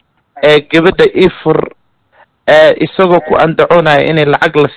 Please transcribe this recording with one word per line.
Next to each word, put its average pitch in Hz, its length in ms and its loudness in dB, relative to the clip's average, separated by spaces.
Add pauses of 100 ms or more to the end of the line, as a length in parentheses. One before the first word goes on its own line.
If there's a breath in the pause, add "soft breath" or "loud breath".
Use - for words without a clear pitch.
(380)
eh, 147 200 2 (120)
gabadha 160 360 0 (100)
ii 185 140 0 (140)
fur, 156 160 -2 (880 soft breath)
eh, 151 240 4 (140)
isagoo 175 340 0
ku - 160 -4
andacoonaya 156 680 0
inay 156 200 -2
lacag 147 300 -2
la 147 220 0